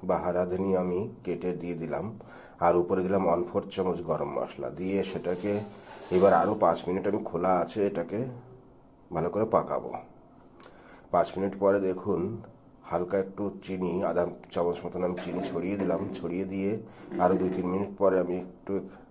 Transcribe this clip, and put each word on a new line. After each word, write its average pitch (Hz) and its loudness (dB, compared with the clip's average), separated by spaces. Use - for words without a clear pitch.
বা 90 2
হারা 87 2
ধনিয়া 92 0
আমি 90 0
কেটে 87 -4
দিয়ে 85 -6
দিলাম, 73 -4
আর 87 6
উপরে 90 2
দিলাম 95 2
ওয়ান 85 4
ফোর 98 -2
চামচ 90 0
গরম 73 -2
মশলা 64 -4
দিয়ে 95 -2
সেটাকে 90 -2
এবার 92 8
আরও 90 4
পাঁচ 85 4
মিনিট 90 -2
আমি 101 0
খোলা 90 0
আছে 85 -2
এটাকে 95 -2
ভালো 85 0
করে 107 2
পাকাবো। 71 0
পাঁচ 87 4
মিনিট 98 0
পরে 98 6
দেখুন, 92 0
হালকা 90 -2
একটু 98 -2
চিনি, 90 -2
আধা 85 2
চামচ 87 0
মতন 87 -6
আমি 90 0
চিনি 90 -4
ছড়িয়ে 90 -2
দিলাম, 92 0
ছড়িয়ে 85 -4
দিয়ে 98 -2
আরও 90 6
দুই 90 2
তিন 90 -2
মিনিট 98 0
পরে 95 6
আমি 90 0
একটু 90 -8